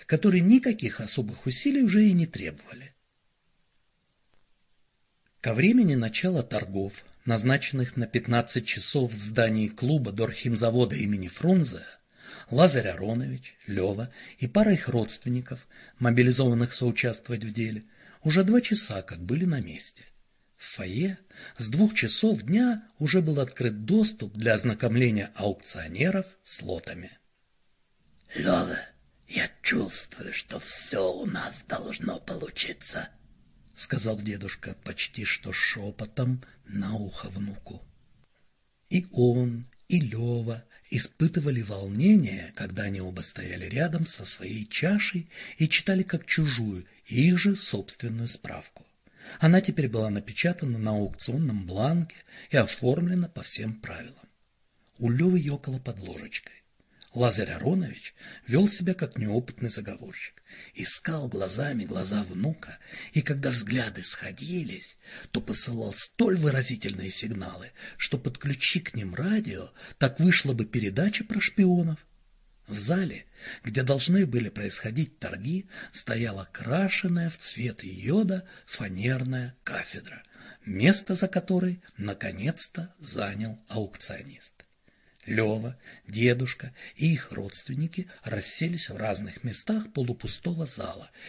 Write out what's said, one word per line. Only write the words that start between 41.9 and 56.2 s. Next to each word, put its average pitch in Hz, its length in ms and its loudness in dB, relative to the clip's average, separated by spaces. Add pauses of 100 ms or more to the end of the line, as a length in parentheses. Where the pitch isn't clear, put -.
когда 95 280 -6
они 98 180 -4
оба 92 200 -8
стояли 90 440 -8
рядом 160 400 -2
со - 200 -10
своей - 420 -8
чашей 180 640 0 (280)
и 156 100 4
читали 190 360 2
как - 220 -4
чужую 117 600 0 (200)
их 165 340 6
же 196 160 4
собственную 117 720 -6
справку. - 580 -12 (540)
Она 175 220 8
теперь 143 280 0
была 110 200 0
напечатана 120 680 -2
на 107 140 -2
аукционном 107 760 -2
бланке 139 520 0 (320)
и 147 80 2
оформлена 170 680 2
по - 140 -14
всем - 320 -6
правилам. - 420 -14 (840)
У 120 100 2
Левы 170 300 4
екало 139 400 -4
под 127 200 -10
ложечкой. - 580 -12 (600)